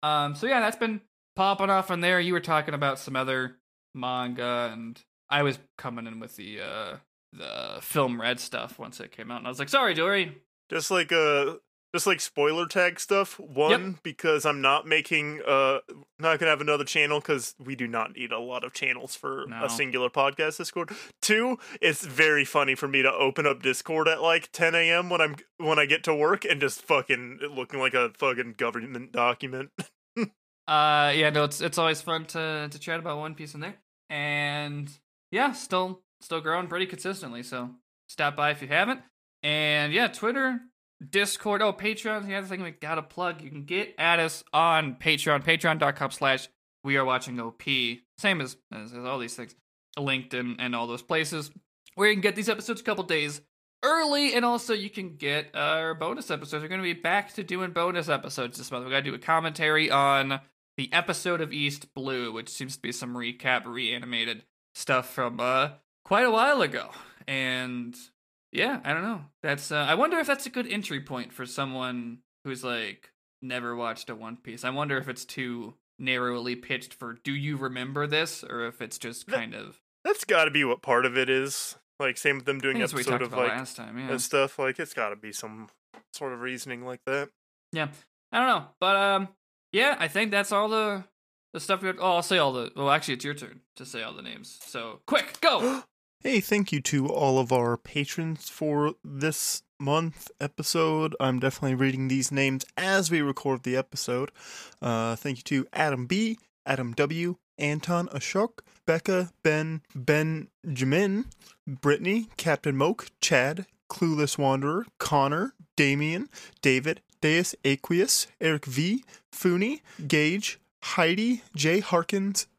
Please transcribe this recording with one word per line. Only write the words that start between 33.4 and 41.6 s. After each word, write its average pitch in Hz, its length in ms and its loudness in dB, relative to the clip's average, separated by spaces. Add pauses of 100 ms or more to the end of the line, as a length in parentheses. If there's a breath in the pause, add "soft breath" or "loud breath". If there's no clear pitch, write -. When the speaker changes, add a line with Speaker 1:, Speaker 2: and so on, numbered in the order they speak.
Speaker 1:
in 151 60 -14
there. 180 160 -10 (340)
And 147 800 -2 (420)
yeah, 247 200 2
still, 185 500 -2 (200)
still 160 200 -4
growing 165 260 0
pretty 180 200 -2
consistently, 180 560 -8
so 123 260 -8 (400)
stop 147 260 0
by 147 140 2
if 147 140 -2
you 131 40 -10
haven't. 196 340 2 (420)
And 151 500 2
yeah, 233 140 4
Twitter, 247 520 0 (480)
Discord, 202 540 0